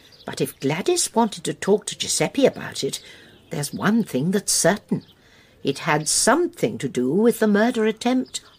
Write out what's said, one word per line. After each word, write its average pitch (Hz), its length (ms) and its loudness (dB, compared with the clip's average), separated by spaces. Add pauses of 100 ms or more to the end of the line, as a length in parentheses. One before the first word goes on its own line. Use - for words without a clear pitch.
(260)
But - 140 -8
if - 200 -4
Gladys 180 540 0
wanted 220 300 0
to 156 100 -4
talk 196 320 0
to - 120 -8
Giuseppe - 480 0
about - 380 -4
it, 143 160 -6 (500)
there's 147 220 -6
one 214 320 2
thing 175 280 -2
that's 202 200 -2
certain. - 520 0 (600)
It - 160 -2
had 254 260 0
something - 720 0
to 139 100 -4
do 127 240 0
with 220 280 4
the 220 80 2
murder 220 380 2
attempt 240 560 -2 (160)